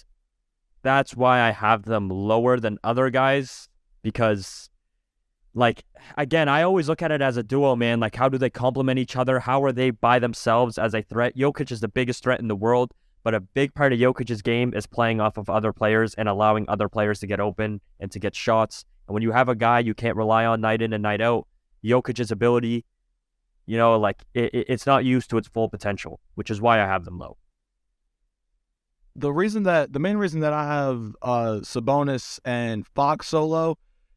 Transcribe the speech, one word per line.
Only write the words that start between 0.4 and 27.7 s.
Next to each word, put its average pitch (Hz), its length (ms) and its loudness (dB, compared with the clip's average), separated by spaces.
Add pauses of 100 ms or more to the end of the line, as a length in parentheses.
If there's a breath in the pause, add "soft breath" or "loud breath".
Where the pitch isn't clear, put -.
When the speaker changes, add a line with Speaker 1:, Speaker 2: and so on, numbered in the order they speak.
Speaker 1:
that's 135 340 0
why 127 240 4
I 117 100 4
have 107 340 0
them 107 240 -2
lower 110 520 2
than 107 240 -4
other 123 260 2
guys, 135 580 -2 (340)
because, 107 680 -2 (840)
like, 117 320 0 (320 loud breath)
again, 147 320 0
I 147 140 2
always 175 260 0
look 160 140 -2
at 160 80 -2
it 151 100 0
as 131 160 0
a 120 60 -2
duo, 135 320 2
man. 117 240 0
Like, 110 160 -2
how 131 140 0
do 131 100 0
they 127 120 0
complement 131 500 0
each 123 160 -6
other? 127 240 0
How 135 240 0
are 135 80 2
they 127 180 0
by 120 300 4
themselves 117 580 0
as 110 160 0
a 110 80 -2
threat? 117 340 -2
Jokic 139 360 -2
is 107 80 -8
the 110 80 -2
biggest 123 340 -4
threat 127 160 0
in 120 80 -6
the 107 80 -2
world, 120 380 2 (320)
but 110 100 2
a 104 60 0
big 135 340 -2
part 139 180 2
of 117 60 0
Jokic's 123 440 0
game 120 320 0
is 113 120 -4
playing 113 340 0
off 107 160 0
of 95 140 -8
other 107 220 0
players 110 420 2
and 107 140 -2
allowing 107 400 2
other 104 200 -2
players 104 320 0
to 104 60 -10
get 98 140 -2
open 104 400 -4 (180)
and 98 140 -10
to 98 80 -10
get 101 160 -4
shots. 110 480 0 (240)
And 98 60 -6
when 110 100 -2
you 113 80 0
have 127 160 4
a 123 80 0
guy 117 240 4
you 113 140 -2
can't 117 220 -2
rely 110 280 2
on 113 160 0
night 110 220 0
in 110 100 -2
and 107 100 -2
night 104 180 0
out, 113 280 0 (360)
Jokic's 120 460 0
ability, 120 540 0 (840)
you 113 100 -4
know, 113 220 6
like, 101 240 0 (120)
it, 120 200 -2
it, 120 140 -2
it's 123 180 -2
not 135 180 4
used 127 260 0
to 113 60 -2
its 107 120 -2
full 113 200 -4
potential, 98 520 -8 (160)
which - 140 -10
is 101 100 -4
why 113 200 4
I 98 60 2
have 95 180 -2
them 87 140 -12
low. - 200 -16 (1800)